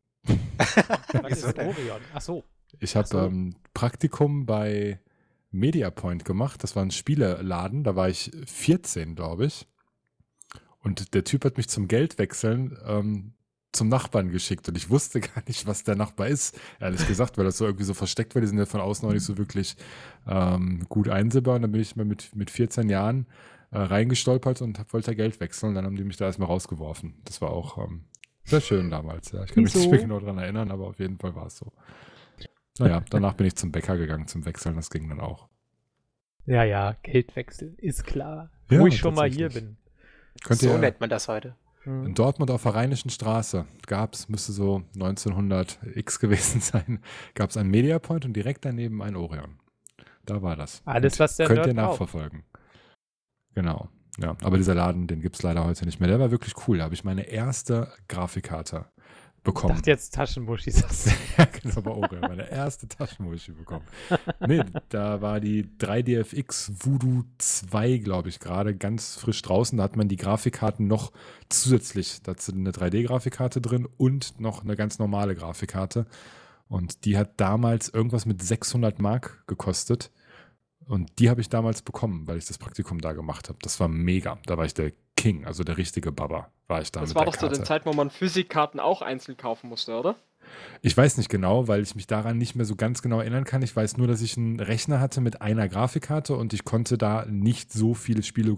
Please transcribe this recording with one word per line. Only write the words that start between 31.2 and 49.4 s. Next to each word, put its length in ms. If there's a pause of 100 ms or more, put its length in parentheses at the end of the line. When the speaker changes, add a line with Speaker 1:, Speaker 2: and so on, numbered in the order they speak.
Speaker 1:
war 120
es 100
so. 140 (1080)
Naja, 320
danach 240
bin 140
ich 80
zum 160
Bäcker 260
gegangen 300
zum 180
Wechseln. 300
Das 160
ging 180
dann 120
auch. 260 (1000)
Speaker 2:
Ja, 180
ja, 380
Geldwechsel, 760
ist 280
klar. 460 (180)
Speaker 1:
Ja, 120
Speaker 2:
Wo 60
ich 120
schon 160
mal 160
hier 160
Speaker 1:
tatsächlich. 280
Speaker 2:
bin. 20 (640)
Speaker 1:
Könnt 160
Speaker 3:
So 80
Speaker 1:
ihr 100
Speaker 3:
nennt 220
man 100
das 200
heute. 260 (300)
Speaker 2:
Hm. 220
Speaker 1:
in 80
Dortmund 360
auf 120
der 120
Rheinischen 340
Straße 560 (220)
gab's, 400
müsste 240
so 320 (120)
neunzehnhundert 840 (160)
X 240
<laughs> 0
gewesen 400
sein, 400 (360)
gab's 220
einen 140
Mediapoint 540
und 80
direkt 320
daneben 360
ein 140
Orion. 440 (680)